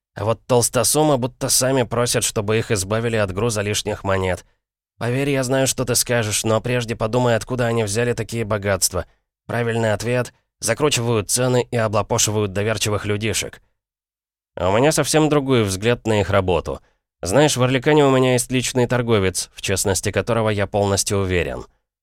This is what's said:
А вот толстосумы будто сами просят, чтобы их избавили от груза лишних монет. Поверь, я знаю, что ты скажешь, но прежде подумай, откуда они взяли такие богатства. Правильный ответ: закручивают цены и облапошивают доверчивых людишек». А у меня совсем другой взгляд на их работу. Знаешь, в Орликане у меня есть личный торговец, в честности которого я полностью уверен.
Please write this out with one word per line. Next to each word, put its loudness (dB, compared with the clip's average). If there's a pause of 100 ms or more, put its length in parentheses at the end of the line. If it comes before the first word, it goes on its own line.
(140)
А -6
вот -2
толстосумы 2
будто -4
сами 2
просят, -2
чтобы -2
их -4
избавили -2
от 0
груза -2
лишних -4
монет. 0 (540)
Поверь, -2
я 0
знаю, 0
что -2
ты -2
скажешь, 0
но 2
прежде -4
подумай, 0
откуда -2
они 0
взяли -2
такие -6
богатства. -2 (400)
Правильный 0
ответ: -2 (260)
закручивают 0
цены 2
и -2
облапошивают 0
доверчивых -2
людишек». -4 (920)
А -2
у 2
меня 4
совсем 2
другой 2
взгляд -2
на 2
их 0
работу. 0 (420)
Знаешь, 2
в 2
Орликане 4
у 4
меня 4
есть 0
личный 0
торговец, 0
в -20
честности -2
которого 0
я 0
полностью 0
уверен. -2 (380)